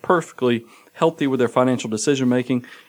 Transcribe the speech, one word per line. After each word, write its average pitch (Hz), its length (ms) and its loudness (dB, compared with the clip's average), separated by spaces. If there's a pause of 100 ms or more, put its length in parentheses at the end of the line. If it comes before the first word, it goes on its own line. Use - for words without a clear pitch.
perfectly 127 640 -2 (280)
healthy 160 340 -2
with 131 140 0
their 117 80 2
financial 127 420 0
decision 131 380 0
making. 123 360 0 (240)